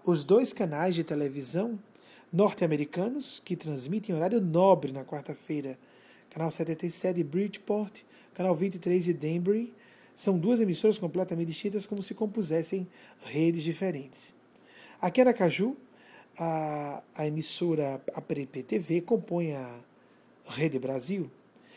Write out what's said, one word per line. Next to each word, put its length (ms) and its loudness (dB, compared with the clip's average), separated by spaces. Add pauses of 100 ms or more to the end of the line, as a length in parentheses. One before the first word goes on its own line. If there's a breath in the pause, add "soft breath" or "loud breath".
os 180 4
dois 300 4
canais 400 0
de 100 0
televisão 760 -2 (520 loud breath)
norte-americanos 1080 0
que 160 -6
transmitem 600 -4
horário 240 2
nobre 520 4
na 120 -8
quarta-feira, 760 -8 (500 loud breath)
canal 220 -2
setenta 340 -4
e 60 -4
sete 240 -2
de 80 2
Bridgeport, 800 -2 (320 loud breath)
canal 200 2
vinte 200 0
e 40 -8
três 260 2
de 80 2
Danbury, 600 0 (420 loud breath)
são 220 2
duas 240 4
emissoras 380 4
completamente 480 -2
distintas, 400 -4
como 160 -6
se 100 -8
compusessem 720 -2 (340 loud breath)
redes 420 2
diferentes. 720 -4 (640 loud breath)
Aqui 180 2
em 40 8
Aracaju, 520 4 (600 loud breath)
a, 640 -4 (120)
a 100 -2
emissora, 760 -2 (100)
a 80 -6
P 240 -4
P 160 -10
T 160 -2
V, 240 0
compõe 520 0
a 260 -10 (640 soft breath)
Rede 320 -2
Brasil, 540 -4 (460 loud breath)